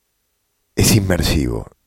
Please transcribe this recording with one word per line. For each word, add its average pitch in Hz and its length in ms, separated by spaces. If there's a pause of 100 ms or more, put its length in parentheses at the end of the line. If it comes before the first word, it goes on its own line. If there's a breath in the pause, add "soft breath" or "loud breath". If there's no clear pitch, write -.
(760)
Es 107 200
inmersivo 73 720 (200)